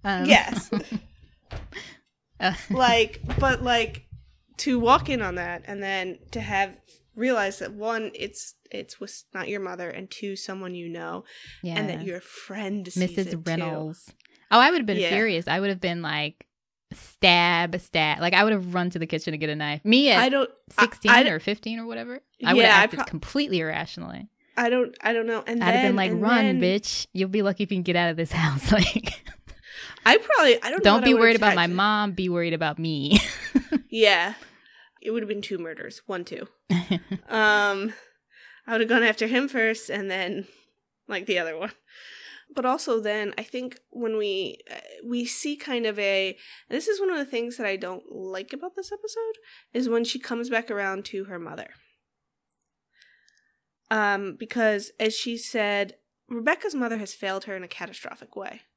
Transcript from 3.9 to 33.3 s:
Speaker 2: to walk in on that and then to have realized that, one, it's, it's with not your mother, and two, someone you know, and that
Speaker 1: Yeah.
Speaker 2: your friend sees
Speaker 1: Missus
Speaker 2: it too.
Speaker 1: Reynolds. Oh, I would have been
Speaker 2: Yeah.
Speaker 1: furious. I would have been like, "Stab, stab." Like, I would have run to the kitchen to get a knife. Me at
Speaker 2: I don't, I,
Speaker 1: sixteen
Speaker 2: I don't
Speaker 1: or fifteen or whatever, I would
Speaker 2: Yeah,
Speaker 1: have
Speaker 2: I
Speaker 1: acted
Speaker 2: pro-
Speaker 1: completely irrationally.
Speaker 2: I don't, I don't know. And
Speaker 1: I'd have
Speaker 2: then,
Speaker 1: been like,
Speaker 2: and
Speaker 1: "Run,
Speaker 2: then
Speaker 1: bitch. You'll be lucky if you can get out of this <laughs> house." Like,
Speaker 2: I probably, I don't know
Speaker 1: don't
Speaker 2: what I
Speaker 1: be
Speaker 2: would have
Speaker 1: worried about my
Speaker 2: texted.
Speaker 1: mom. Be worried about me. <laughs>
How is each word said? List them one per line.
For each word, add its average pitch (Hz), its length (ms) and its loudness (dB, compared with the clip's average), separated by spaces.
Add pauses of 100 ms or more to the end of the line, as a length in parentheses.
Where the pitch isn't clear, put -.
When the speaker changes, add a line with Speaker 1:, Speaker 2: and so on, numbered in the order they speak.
Speaker 2:
to 254 200 0
walk 247 300 4
in 254 140 -2
on 180 140 -4
that 175 300 -8
and 202 160 -10
then 190 360 -6 (140)
to 226 80 -8
have 196 360 -2 (380)
realized 214 460 0
that, 196 120 -8
one, 220 420 -4
it's, - 400 -12 (160)
it's - 300 -14
with - 240 -14 (100)
not 185 140 -8
your 202 120 -6
mother, 180 300 -8
and 190 200 -12
two, 196 260 -8
someone 190 380 -10
you 175 140 -10
know, 170 360 -10 (380)
and 170 280 -4
that 160 100 -8
Speaker 1:
Yeah. 165 120 -10
Speaker 2:
your 175 80 -10
friend 196 680 -10
sees 180 100 -8
Speaker 1:
Missus 180 300 -2
Speaker 2:
it 175 60 -10
too. 165 140 -8
Speaker 1:
Reynolds. 160 680 -6 (380)
Oh, 214 80 8
I 269 120 8
would 349 100 2
have 226 60 -2
been 208 120 0
Speaker 2:
Yeah. 170 120 0
Speaker 1:
furious. 196 380 0
I 170 120 0
would 202 100 0
have 185 100 -4
been 170 220 -4
like, 151 440 -6 (480)
"Stab, 175 840 4
stab." 151 400 0
Like, 170 140 2
I 196 100 8
would 220 80 4
have 180 220 -2
run 180 160 0
to 175 80 -6
the 160 80 -2
kitchen 160 260 -4
to 156 60 -6
get 151 120 -2
a 151 60 -4
knife. 147 280 -4
Me 254 260 6
at 208 100 6
Speaker 2:
I 254 100 4
don't, 269 200 0 (280)
I, 208 60 8
Speaker 1:
sixteen - 260 0
Speaker 2:
I 240 120 10
don't 277 100 4
Speaker 1:
or 156 80 -2
fifteen 220 380 -6
or 226 80 -12
whatever, 233 340 -10 (240)
I 254 100 6
would 247 80 8
Speaker 2:
Yeah, 220 100 8
Speaker 1:
have 196 80 10
Speaker 2:
I 208 40 8
Speaker 1:
acted 214 140 -2
Speaker 2:
pro- - 80 -2
Speaker 1:
completely 175 540 -2
irrationally. 160 680 -8 (280)
Speaker 2:
I 240 140 2
don't, 247 320 2
I 220 120 0
don't 226 120 0
know. 226 200 -2
And 233 180 -2
Speaker 1:
I'd - 20 4
have 196 100 4
Speaker 2:
then, 254 140 4
Speaker 1:
been 220 60 4
like, 190 160 2
Speaker 2:
and 175 100 0
Speaker 1:
"Run, 226 220 4
Speaker 2:
then 196 160 2
Speaker 1:
bitch. 190 540 0
You'll 185 160 -2
be 214 120 0
lucky 196 200 0
if 196 100 -2
you 196 40 0
can 180 60 -2
get 175 140 0
out 175 140 2
of 160 60 -4
this 165 160 -4
<laughs> - 0 -
house." 151 400 0
Like, - 500 0 (840)
Speaker 2:
I 240 120 8
probably, 285 440 4
I 226 80 -6
don't 330 80 -2
know - 60 0
Speaker 1:
don't 202 120 10
Speaker 2:
what 233 80 4
I - 20 6
Speaker 1:
be 262 80 8
Speaker 2:
would 233 40 4
have - 20 6
Speaker 1:
worried 226 160 8
about 208 200 4
my 170 100 4
Speaker 2:
texted. 175 80 0
Speaker 1:
mom. 208 380 2
Be 180 180 -2
worried 170 240 -2
about 156 240 -4
me. 156 460 2
<laughs> - 40 -6 (640)